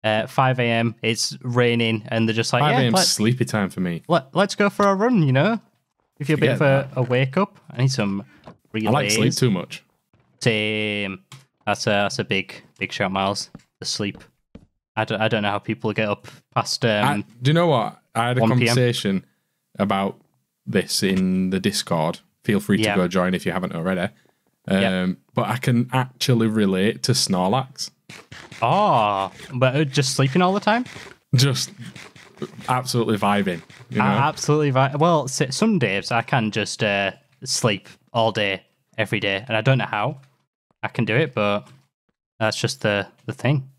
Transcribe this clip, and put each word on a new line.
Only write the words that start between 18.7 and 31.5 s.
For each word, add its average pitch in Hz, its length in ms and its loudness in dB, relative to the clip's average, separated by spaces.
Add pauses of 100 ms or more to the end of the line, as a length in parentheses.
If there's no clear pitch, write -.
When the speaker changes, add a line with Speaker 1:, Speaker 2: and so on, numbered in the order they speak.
Speaker 2:
about 98 420 -2 (460)
this 107 360 -2
in 92 480 2
the 95 100 -2
Discord. 85 600 -2 (240)
Feel 101 160 2
free 101 180 0
to 107 60 2
Speaker 1:
Yeah. 101 120 0
Speaker 2:
go 90 120 2
join 92 260 0
if 85 120 -6
you 87 60 -2
haven't 90 220 -4
already. 90 380 -4 (580)
Speaker 1:
Yeah. 95 320 0
Speaker 2:
Um, 92 160 -2 (160)
but 110 140 -2
I 107 80 -4
can 123 360 0
actually 127 540 0
relate 101 580 0
to 123 80 0
Snorlax. 98 800 -2 (680)
Speaker 1:
Oh, 113 680 2 (240)
but, 127 220 2
uh, 156 80 2
just 139 300 0
sleeping 135 280 2
all 185 100 2
the 202 80 -2
time? 233 240 0 (500)
Speaker 2:
Just 131 360 2 (960)